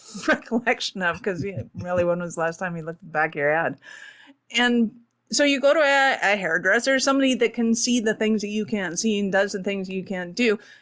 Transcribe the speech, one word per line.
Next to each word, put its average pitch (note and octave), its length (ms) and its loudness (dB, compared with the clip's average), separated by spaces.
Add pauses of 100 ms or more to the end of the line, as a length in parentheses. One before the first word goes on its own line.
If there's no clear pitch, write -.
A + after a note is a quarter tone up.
<laughs> - 240 -10
recollection - 720 -2
of, F3 220 -2
'cause F#3+ 220 -4
you, F#3+ 300 -8
really, F3+ 280 -2
when F3 160 0
was F3 160 -8
the E3 60 -4
last E3 160 -2
time F3 180 -6
you D#3+ 80 -10
looked E3 180 -12
at E3+ 60 -20
the D#3 40 -18
back D#3 180 0
of D#3 60 -12
your D3 200 2
head? D#3+ 220 0 (800)
And A#3+ 340 2 (400)
so D4 120 2
you C#4 160 4
go C#4 140 4
to E4 60 4
a, C#4 420 4
a G3 140 4
hairdresser, F#3+ 640 2
somebody C4+ 360 2
that A3+ 180 0
can A3+ 200 2
see A#3+ 260 0
the G#3+ 140 0
things G#3+ 280 0
that G#3 80 -6
you G#3 160 -4
can't F#3 340 -4
see G#3+ 200 0
and G3 120 -2
does G3 220 0
the F#3+ 100 -6
things G3 260 -4
you F#3+ 140 -6
can't F3+ 320 -8
do. A3+ 240 0 (220)